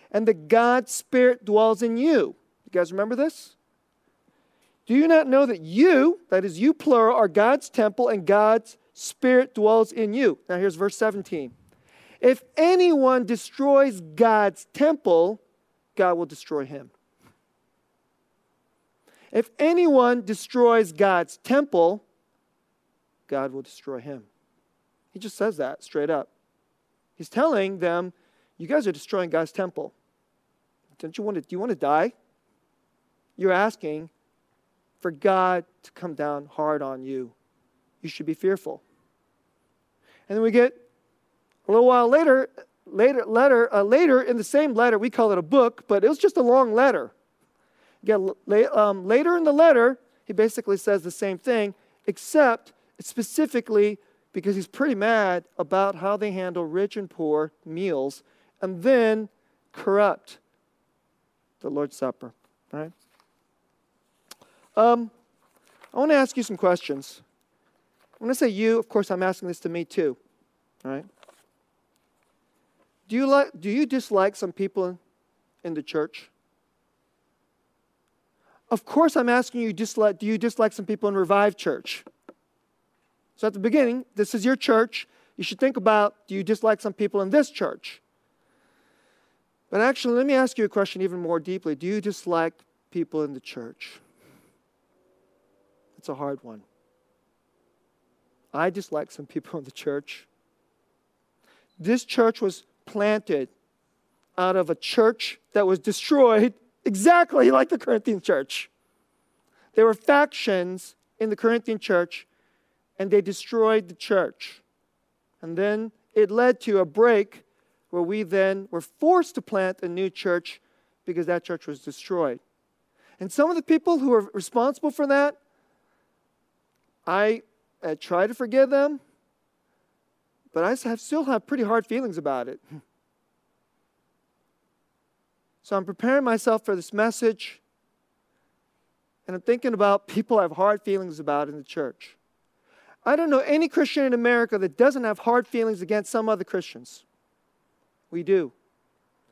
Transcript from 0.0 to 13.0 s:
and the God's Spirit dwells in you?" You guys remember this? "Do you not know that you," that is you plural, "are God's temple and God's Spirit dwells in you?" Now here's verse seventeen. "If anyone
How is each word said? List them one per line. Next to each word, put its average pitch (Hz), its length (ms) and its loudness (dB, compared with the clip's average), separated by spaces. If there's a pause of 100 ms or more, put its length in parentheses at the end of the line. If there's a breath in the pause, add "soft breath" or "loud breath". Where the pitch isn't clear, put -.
and 214 160 0
the 208 80 2
God's 233 560 2
Spirit 208 520 2
dwells 214 380 2
in 233 160 -2
you?" 262 380 0 (300)
You - 60 -20
guys 175 200 -2
remember 214 240 -4
this? - 400 -4 (1300)
"Do 220 80 -2
you 302 140 4
not 320 180 4
know 269 220 4
that 185 140 -6
you," 277 580 2 (100)
that 190 160 0
is 170 140 -8
you 285 160 2
plural, 240 400 4
"are 214 120 2
God's 220 440 0
temple 226 360 0
and 196 200 -4
God's 214 500 2 (160)
Spirit 254 600 2
dwells 220 360 4
in 214 220 -4
you?" 240 240 0 (100)
Now 180 100 -4
here's 185 180 -2
verse 196 200 -4
seventeen. 185 600 -4 (640 soft breath)
"If 254 240 4 (120)
anyone 311 720 4